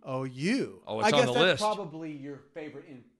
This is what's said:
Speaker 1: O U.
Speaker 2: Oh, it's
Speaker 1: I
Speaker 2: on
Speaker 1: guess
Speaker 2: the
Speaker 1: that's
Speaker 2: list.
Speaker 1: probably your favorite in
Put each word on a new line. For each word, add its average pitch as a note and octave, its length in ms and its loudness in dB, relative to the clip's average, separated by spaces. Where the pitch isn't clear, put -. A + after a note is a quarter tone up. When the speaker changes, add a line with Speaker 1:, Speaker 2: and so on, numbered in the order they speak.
Speaker 1:
O C3 180 -4
U. C3 640 -2
Speaker 2:
Oh, A2 140 -4
it's G#3 80 4
Speaker 1:
I - 100 6
Speaker 2:
on - 60 6
Speaker 1:
guess B2 100 0
Speaker 2:
the C3+ 60 2
Speaker 1:
that's E3+ 200 6
Speaker 2:
list. - 40 2
Speaker 1:
probably E3 480 -4
your C#3 260 -12
favorite D3 340 -14
in C3 140 -18